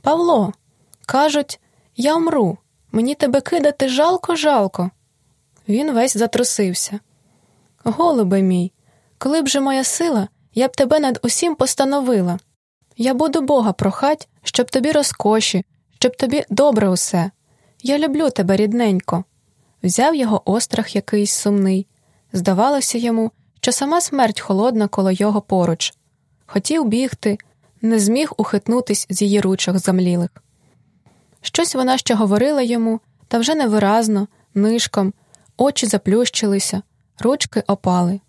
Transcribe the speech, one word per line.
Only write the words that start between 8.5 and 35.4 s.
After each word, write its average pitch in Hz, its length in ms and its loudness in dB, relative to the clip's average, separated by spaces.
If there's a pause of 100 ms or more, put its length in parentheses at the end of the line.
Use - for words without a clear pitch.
коли 302 240 -2
б 269 60 0
же 269 120 0
моя 269 240 0
сила, 262 440 -2 (260)
я 254 140 2
б - 80 -8
тебе 285 240 2
над 262 220 -2
усім 311 320 -2
постановила. 254 840 0 (580)
Я 254 180 0
буду 311 260 0
Бога 262 320 2
прохать, 277 560 -2 (140)
щоб - 280 -2
тобі 262 220 0
розкоші, 220 720 0 (360)
щоб 247 160 0
тобі 269 340 -2
добре 220 380 4
усе. 180 420 -2 (520)
Я 269 160 0
люблю 294 320 0
тебе, 196 260 0
рідненько». 208 680 0 (580)
Взяв 240 320 2
його 233 300 0
острах - 520 -4
якийсь 208 360 -2
сумний. 196 540 0 (460)
Здавалося 202 680 0
йому, 226 320 -2 (300)
що 247 120 0
сама 294 280 0
смерть 262 400 0
холодна 214 480 0
коло 190 220 0
його 202 300 0
поруч. 175 540 -2 (520)
Хотів 302 380 -2
бігти, 226 540 -2 (440)
не 226 160 2
зміг 233 380 2
ухитнутись 220 760 -2
з 180 120 -2
її 202 180 2
ручок 190 380 0
замлілих. 180 520 0 (1080)
Щось - 340 -2
вона 262 240 2
ще 247 160 0
говорила 220 480 2
йому, 226 380 0 (280)
та 233 100 0
вже 247 160 0
невиразно, 214 760 2 (260)
нишком, 208 580 0 (440)